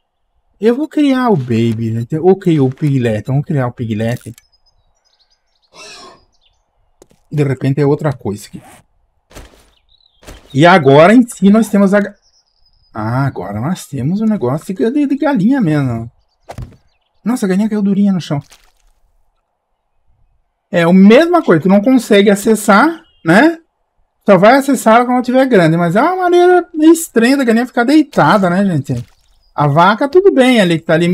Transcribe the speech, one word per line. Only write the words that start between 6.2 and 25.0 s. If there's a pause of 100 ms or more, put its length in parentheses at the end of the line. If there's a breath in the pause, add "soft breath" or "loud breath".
De
repente
é
outra
coisa
aqui. (1900)
E
agora
em
si
nós
temos
a
ga-, (760)
ah,
agora
nós
temos
um
negócio
de,
de
galinha
mesmo. (1120)
Nossa,
a
galinha
caiu
durinha
no
chão. (2250)
É
a
mesma
coisa,
tu
não
consegue
acessar, (200)
né? (720)
Só
vai
acessar
ela